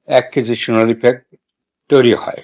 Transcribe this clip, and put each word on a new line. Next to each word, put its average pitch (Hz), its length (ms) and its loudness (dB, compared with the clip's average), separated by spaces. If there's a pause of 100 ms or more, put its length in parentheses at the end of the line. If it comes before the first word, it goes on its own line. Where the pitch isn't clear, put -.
এক 135 260 0
কেজি 120 220 -4
সোনালী 113 400 -2
ব্যাগ 123 240 -2 (680)
তৈরি 123 260 4
হয়। - 300 -8